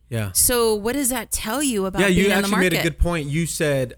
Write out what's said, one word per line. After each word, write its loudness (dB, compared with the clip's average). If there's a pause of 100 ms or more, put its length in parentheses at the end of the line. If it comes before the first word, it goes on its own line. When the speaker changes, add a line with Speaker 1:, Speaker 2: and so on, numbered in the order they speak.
(100)
Speaker 1:
Yeah. -4
Speaker 2:
So 2
what -2
does -2
that -4
tell -4
you 0
about -2
Speaker 1:
Yeah, 4
Speaker 2:
being 4
Speaker 1:
you 4
Speaker 2:
in 4
the 2
Speaker 1:
actually 0
made 2
a 0
Speaker 2:
market? 0
Speaker 1:
good -12
point. 0
You -2
said, -2